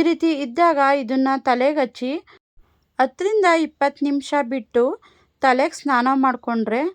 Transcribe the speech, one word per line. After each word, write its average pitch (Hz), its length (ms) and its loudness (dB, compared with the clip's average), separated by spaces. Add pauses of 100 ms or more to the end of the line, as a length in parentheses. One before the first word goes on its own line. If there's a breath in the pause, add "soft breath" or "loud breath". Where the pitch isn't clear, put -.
ರೀತಿ 330 220 0 (160)
ಇದ್ದಾಗ 311 320 0 (260)
ಇದನ್ನ 262 300 0 (140)
ತಲೆಗೆ 269 360 2
ಹಚ್ಚಿ 247 280 -6 (920 soft breath)
ಹತ್ತರಿಂದ 370 460 0 (180)
ಇಪ್ಪತ್ತು 285 440 -4
ನಿಮಿಷ 285 240 -4 (200)
ಬಿಟ್ಟು 240 300 -2 (640 soft breath)
ತಲೆಗೆ 262 360 2
ಸ್ನಾನ 247 260 0 (180)
ಮಾಡಿಕೊಂಡ್ರೆ 233 580 -2 (120)